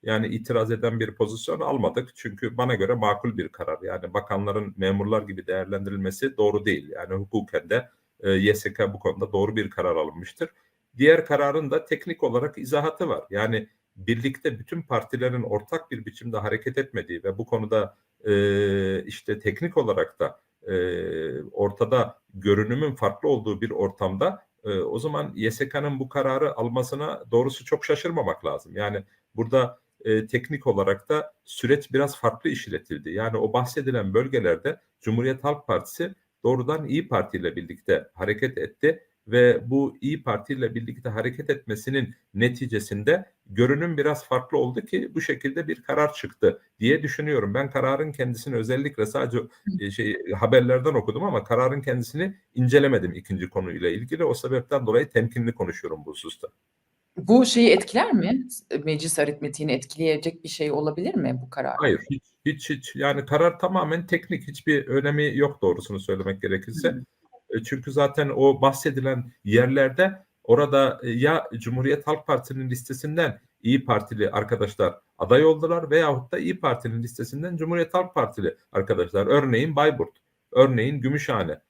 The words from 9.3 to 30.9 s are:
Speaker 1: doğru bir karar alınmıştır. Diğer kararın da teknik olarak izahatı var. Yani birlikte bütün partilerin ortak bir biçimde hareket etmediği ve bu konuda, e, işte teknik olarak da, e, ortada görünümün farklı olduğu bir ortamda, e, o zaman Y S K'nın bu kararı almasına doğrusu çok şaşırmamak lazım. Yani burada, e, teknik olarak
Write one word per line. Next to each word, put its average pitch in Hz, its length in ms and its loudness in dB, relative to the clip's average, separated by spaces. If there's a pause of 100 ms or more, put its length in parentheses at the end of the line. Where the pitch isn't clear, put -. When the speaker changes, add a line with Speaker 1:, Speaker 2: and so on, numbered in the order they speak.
Speaker 1:
doğru 101 240 0
bir 101 140 -2
karar 87 260 -2
alınmıştır. 80 540 -6 (480)
Diğer 160 280 6
kararın 143 460 0
da 156 140 -2
teknik 160 380 -4
olarak 120 340 -2
izahatı 151 520 -2
var. 82 200 -4
Yani 107 380 -2 (280)
birlikte 117 640 -4
bütün 165 220 -8
partilerin 123 600 -2
ortak 107 480 -6
bir 113 140 -10
biçimde 117 320 -8
hareket 110 400 -4
etmediği 90 460 -6
ve 98 140 -4
bu 113 80 -6
konuda, 107 520 -2 (280)
e, 101 800 2
işte - 360 -8
teknik 110 380 -2
olarak 104 420 0
da, - 200 -4 (280)
e, 95 80 -2 (680)
ortada 107 800 0 (140)
görünümün 107 640 2
farklı 117 340 0
olduğu 107 320 0
bir 113 80 -4
ortamda, 98 760 -2 (180)
e, 107 60 -6
o 95 300 -2
zaman 147 360 -6
Y 110 160 0
S 135 180 -4
K'nın 143 300 -4
bu 131 100 -6
kararı 135 480 0
almasına 123 720 -4
doğrusu 123 340 2
çok - 200 -2
şaşırmamak 147 600 -2
lazım. 80 300 -6
Yani 104 280 -4 (320)
burada, 123 440 0 (260)
e, 110 220 2
teknik 135 400 -4
olarak 98 420 2